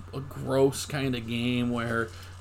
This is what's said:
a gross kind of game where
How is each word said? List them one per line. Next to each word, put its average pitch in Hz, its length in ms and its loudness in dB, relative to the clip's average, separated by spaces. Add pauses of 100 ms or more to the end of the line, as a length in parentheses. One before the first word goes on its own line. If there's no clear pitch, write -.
(120)
a 139 80 -6
gross 135 680 2
kind 139 280 0
of 113 120 -4
game 120 420 2
where 117 380 0 (340)